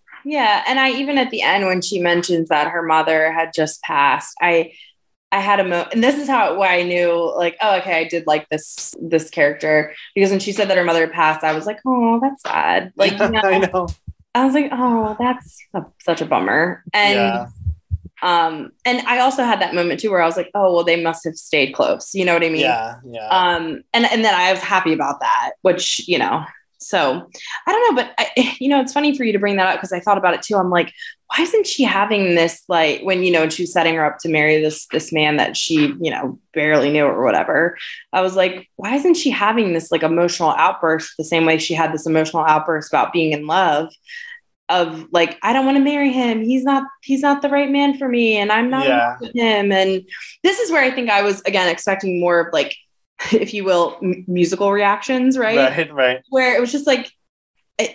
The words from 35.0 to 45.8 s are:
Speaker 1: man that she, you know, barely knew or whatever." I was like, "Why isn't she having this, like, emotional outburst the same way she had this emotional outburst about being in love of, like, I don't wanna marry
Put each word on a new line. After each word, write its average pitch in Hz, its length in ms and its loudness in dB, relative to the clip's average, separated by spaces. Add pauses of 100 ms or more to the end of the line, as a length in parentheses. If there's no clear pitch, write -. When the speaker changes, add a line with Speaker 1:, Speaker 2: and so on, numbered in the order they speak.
Speaker 1:
man 151 240 2
that - 180 0
she, 147 460 0
you 156 100 -2
know, 127 280 -8 (140)
barely 147 380 2
knew 151 140 2
or 113 180 0
whatever." 147 540 0 (340)
I - 100 0
was 185 140 -2
like, 185 400 -2
"Why 208 200 -4
isn't 330 200 4
she 302 140 0
having 214 440 2
this, 160 200 -4
like, 160 100 0
emotional 170 480 2
outburst 160 640 0
the 156 60 -6
same 165 220 0
way 160 120 4
she 160 160 -4
had 160 200 0
this 156 120 -6
emotional 160 400 0
outburst 156 460 0
about 135 220 0
being 160 180 0
in 151 160 -6
love 160 420 0 (800)
of, 165 420 -2
like, 170 320 2
I 214 100 0
don't 269 120 2
wanna 277 140 4
marry 285 320 2